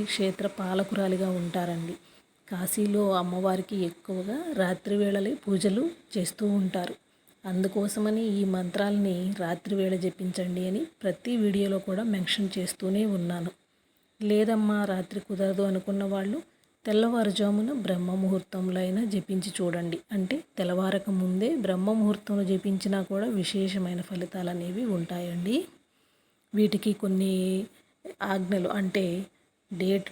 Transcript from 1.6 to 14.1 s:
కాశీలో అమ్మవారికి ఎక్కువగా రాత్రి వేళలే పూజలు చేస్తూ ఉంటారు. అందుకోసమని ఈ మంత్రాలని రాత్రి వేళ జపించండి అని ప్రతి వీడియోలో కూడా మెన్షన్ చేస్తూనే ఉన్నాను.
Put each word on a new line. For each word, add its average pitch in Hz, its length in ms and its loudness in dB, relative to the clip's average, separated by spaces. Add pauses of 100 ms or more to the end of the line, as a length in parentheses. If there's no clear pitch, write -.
కాశీలో 202 540 0 (200)
అమ్మవారికి 185 560 0 (100)
ఎక్కువగా 190 480 -6 (160)
రాత్రి 190 440 0
వేళలే 202 380 0
పూజలు 196 500 0 (340)
చేస్తూ 190 280 -2
ఉంటారు. 185 480 0 (500)
అందుకోసమని 202 800 0 (160)
ఈ 196 40 4 (120)
మంత్రాలని 202 600 2 (240)
రాత్రి 175 400 -2
వేళ 190 160 2
జపించండి 180 720 -2
అని 214 160 -2 (180)
ప్రతి 208 340 -2
వీడియోలో 196 520 2
కూడా 196 160 0 (100)
మెన్షన్ 190 340 0 (100)
చేస్తూనే 190 440 0 (140)
ఉన్నాను. 175 360 -2 (680)